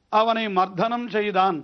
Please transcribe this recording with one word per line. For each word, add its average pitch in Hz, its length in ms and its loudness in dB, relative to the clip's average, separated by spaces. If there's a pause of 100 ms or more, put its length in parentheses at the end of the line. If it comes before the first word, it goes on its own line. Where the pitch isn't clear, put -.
(120)
அவனை 226 360 2
மர்தனம் 202 600 -2
செய்தான் 196 540 0